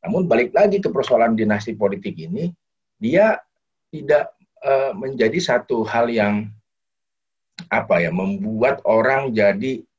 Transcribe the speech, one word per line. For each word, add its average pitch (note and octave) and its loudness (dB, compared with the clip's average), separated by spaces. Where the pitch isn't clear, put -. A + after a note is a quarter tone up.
Namun F#3 -2
balik A#3 2
lagi G3 4
ke - -2
persoalan A#2 2
dinasti G#2 -2
politik G2 -4
ini, D#3 -6
dia F3+ 2
tidak, - 0
eh, C#3 2
menjadi C3 -2
satu A#2+ 0
hal A#2 0
yang, G#2 0
apa G2+ 0
ya, E2 -2
membuat G2+ -2
orang C3 2
jadi G#2+ 0